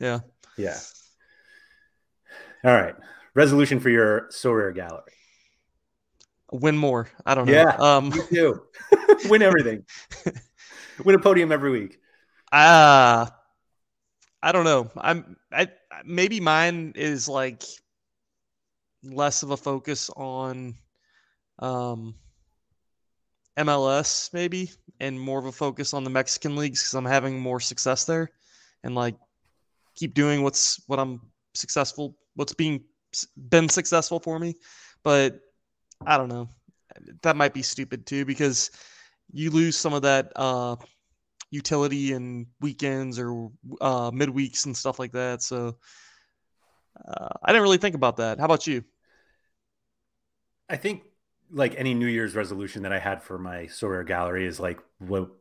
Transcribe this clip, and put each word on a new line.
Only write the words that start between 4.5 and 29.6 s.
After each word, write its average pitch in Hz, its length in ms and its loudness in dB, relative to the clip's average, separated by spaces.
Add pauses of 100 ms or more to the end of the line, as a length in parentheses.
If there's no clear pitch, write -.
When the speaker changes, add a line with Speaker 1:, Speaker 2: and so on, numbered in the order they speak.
Speaker 2:
gallery. 85 380 -14 (1400)
Speaker 1:
Win 151 280 0
more. 127 320 0 (160)
I 135 80 2
don't 127 100 2
know. 135 80 4
Speaker 2:
Yeah, 156 240 8
Speaker 1:
Um, 143 320 6
Speaker 2:
me 151 120 -2 (100)
too. 165 320 2 (340)
<laughs> - 320 4
Win 214 140 8
everything. 135 420 4 (400)
Speaker 1:
<laughs> - 800 -14
Speaker 2:
Win 196 100 8
a 190 40 8
podium 180 340 4
every 143 180 0
week. 107 300 -4 (500)
Speaker 1:
Uh, 143 760 10 (1160)
I 160 100 2
don't 180 120 2
know. 131 320 2
I'm, 160 400 -4 (160)
I, 185 160 0 (360)
maybe 185 360 -2
mine 165 560 0
is, 147 320 -4
like, 131 360 -6 (1400)
less 135 400 -4
of 143 80 -12
a 143 60 -2
focus 135 600 -8
on, 131 600 -10 (840)
um, 120 560 -8 (1400)
M 151 120 -2
L 139 200 0
S - 440 -2
maybe, 175 400 -6 (280)
and 135 180 -8
more 135 200 -6
of 131 80 -8
a 131 60 -10
focus 143 420 -6
on 135 100 -6
the 131 60 -8
Mexican 135 460 -4
leagues 147 260 -4
'cause - 120 -6
I'm 131 100 -4
having 131 340 0
more 127 220 -6
success - 440 -4
there, 165 260 -4 (520)
and, 127 120 -8
like, 120 220 -4 (800)